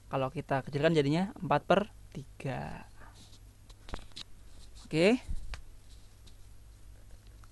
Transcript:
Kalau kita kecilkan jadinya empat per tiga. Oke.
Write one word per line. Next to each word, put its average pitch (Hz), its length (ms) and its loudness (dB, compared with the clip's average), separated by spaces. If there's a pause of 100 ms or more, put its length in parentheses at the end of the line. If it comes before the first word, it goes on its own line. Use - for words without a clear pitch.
Kalau 131 240 0
kita 139 320 0
kecilkan 156 320 4
jadinya 156 420 4
empat 143 300 4
per 180 120 8 (360)
tiga. 143 720 -8 (2000)
Oke. 190 320 6 (2250)